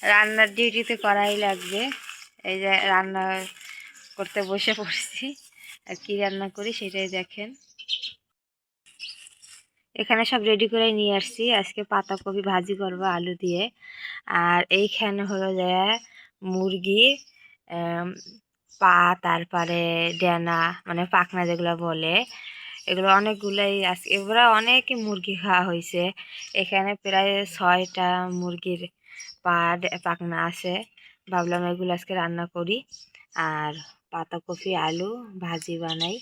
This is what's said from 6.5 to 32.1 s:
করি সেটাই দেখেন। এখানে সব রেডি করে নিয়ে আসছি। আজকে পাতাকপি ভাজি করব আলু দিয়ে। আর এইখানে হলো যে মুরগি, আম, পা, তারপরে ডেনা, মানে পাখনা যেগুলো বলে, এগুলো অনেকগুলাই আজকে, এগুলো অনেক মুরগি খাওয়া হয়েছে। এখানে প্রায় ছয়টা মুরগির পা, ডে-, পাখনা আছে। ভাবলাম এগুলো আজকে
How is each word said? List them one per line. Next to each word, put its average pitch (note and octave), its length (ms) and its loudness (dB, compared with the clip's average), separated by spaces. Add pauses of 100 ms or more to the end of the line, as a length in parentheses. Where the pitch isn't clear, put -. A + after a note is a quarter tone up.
করি G#3 240 -8
সেটাই F#3+ 360 -6
দেখেন। F#3+ 400 -8 (2500)
এখানে A3 300 2
সব B3 180 0
রেডি G#3+ 240 4
করে A3+ 240 2
নিয়ে G#3 240 2
আসছি। G3 280 -4 (100)
আজকে G#3 300 0
পাতাকপি G3 580 -2
ভাজি F#3+ 340 0
করব F#3 280 -4
আলু F3+ 320 0
দিয়ে। F3 280 -2 (760)
আর F3 300 4
এইখানে G3+ 560 0
হলো F#3+ 300 -2
যে F3+ 180 2 (720)
মুরগি, F#3+ 600 2 (640)
আম, E3+ 400 -4 (720)
পা, F3+ 160 8 (240)
তারপরে E3+ 600 0 (360)
ডেনা, E3+ 420 2 (260)
মানে F3 260 -2
পাখনা F3+ 340 2
যেগুলো E3+ 320 0
বলে, E3 380 -2 (720)
এগুলো F#3 240 0
অনেকগুলাই G3+ 600 2 (120)
আজকে, F3+ 240 -2
এগুলো G3+ 320 2 (100)
অনেক A#3 320 4 (140)
মুরগি G3+ 380 -4
খাওয়া F3+ 300 2
হয়েছে। F3 380 -2 (500)
এখানে G3 420 0
প্রায় G3 380 2 (120)
ছয়টা F3+ 640 2 (220)
মুরগির F3+ 500 -6 (600)
পা, F3 160 2 (200)
ডে-, F3 260 -4
পাখনা E3+ 420 -2
আছে। F3 280 -4 (560)
ভাবলাম F3 380 0
এগুলো F3+ 260 -2
আজকে F3 200 -8